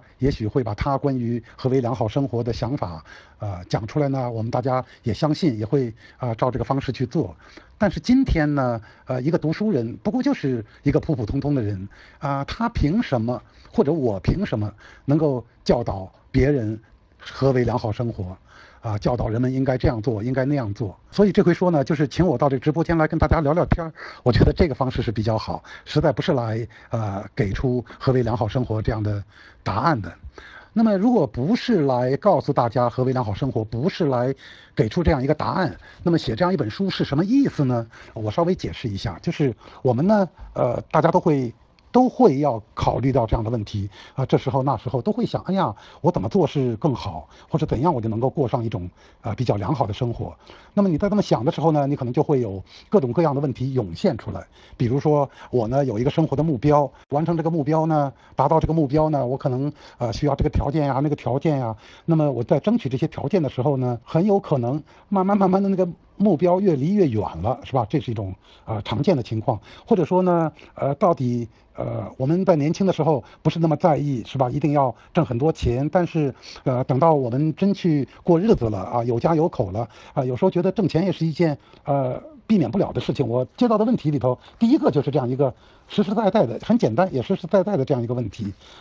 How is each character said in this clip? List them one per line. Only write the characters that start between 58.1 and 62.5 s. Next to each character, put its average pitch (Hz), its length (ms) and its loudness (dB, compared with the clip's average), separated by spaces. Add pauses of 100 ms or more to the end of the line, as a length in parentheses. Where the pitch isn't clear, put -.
达 139 120 2
到 156 120 2
这 - 80 0
个 160 60 0
目 160 120 2
标 156 240 2
呢， 135 160 0
我 131 100 -2
可 139 140 -4
能， 135 240 -2 (240)
呃， 113 160 -4
需 147 140 -2
要 139 80 0
这 - 80 0
个 151 80 0
条 - 180 0
件 151 160 0
呀， 131 160 0
那 151 80 0
个 147 60 -2
条 127 240 -2
件 151 180 0
呀。 113 180 -4 (300)
那 165 100 2
么 147 160 2
我 120 120 -2
在 147 160 2